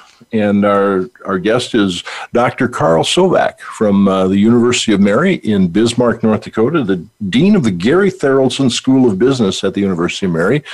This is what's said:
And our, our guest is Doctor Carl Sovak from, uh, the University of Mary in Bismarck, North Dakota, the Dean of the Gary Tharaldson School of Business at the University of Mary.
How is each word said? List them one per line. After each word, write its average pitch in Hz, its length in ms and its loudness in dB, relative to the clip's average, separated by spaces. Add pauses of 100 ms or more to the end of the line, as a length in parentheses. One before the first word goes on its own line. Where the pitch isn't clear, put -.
(320)
And 101 320 0
our, 98 460 0 (160)
our 95 140 -4
guest 113 360 -2
is 95 300 -2 (260)
Doctor 123 380 0
Carl 156 340 0
Sovak - 560 0
from, 98 480 0
uh, 95 220 0
the 98 80 0
University 117 560 2
of 98 80 2
Mary 120 340 2
in 98 320 0
Bismarck, 113 560 0
North 110 200 0
Dakota, 131 420 -2
the 92 200 -4 (220)
Dean 151 260 2
of 180 100 2
the 107 80 0
Gary 139 380 0
Tharaldson 135 640 0
School 131 400 2
of 92 80 -2
Business 120 460 0
at 95 80 -4
the 101 80 -4
University 90 460 -2
of 87 40 -2
Mary. 98 320 0 (100)